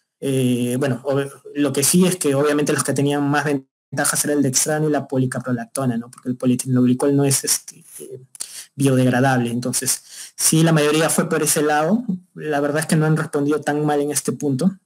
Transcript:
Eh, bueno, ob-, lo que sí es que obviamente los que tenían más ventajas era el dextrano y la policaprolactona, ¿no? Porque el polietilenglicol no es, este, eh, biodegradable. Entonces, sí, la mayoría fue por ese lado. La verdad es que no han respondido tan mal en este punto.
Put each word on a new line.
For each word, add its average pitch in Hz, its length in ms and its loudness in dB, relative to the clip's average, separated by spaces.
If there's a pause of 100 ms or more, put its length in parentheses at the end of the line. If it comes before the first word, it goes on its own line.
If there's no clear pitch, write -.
(200)
Eh, 123 580 0
bueno, 131 240 -2
ob-, 139 400 -2 (140)
lo 143 160 2
que 139 100 0
sí 180 240 4
es 180 100 0
que 139 200 0
obviamente 147 360 2
los 135 120 -2
que 135 80 -2
tenían 143 360 0
más 143 160 2
ventajas - 800 -4
era 147 100 0
el 147 80 2
dextrano 156 460 0
y 151 40 0
la 139 160 -2
policaprolactona, 127 880 -4
¿no? 117 120 -8
Porque - 200 -14
el 123 80 -4
polietilenglicol 127 800 0
no 143 80 4
es, 135 180 0
este, - 420 -6 (140)
eh, 135 220 -16 (560)
biodegradable. 127 720 2
Entonces, 123 540 -4 (320)
sí, - 260 2
la 165 80 4
mayoría 151 400 2
fue 170 180 0
por 160 140 0
ese 151 200 0
lado. 156 420 0 (300)
La 151 260 -4
verdad 143 180 0
es 156 80 -4
que - 80 2
no 156 120 4
han 156 100 4
respondido 151 440 -2
tan 147 240 -2
mal 147 160 2
en 147 120 -2
este - 180 -4
punto. 147 560 -2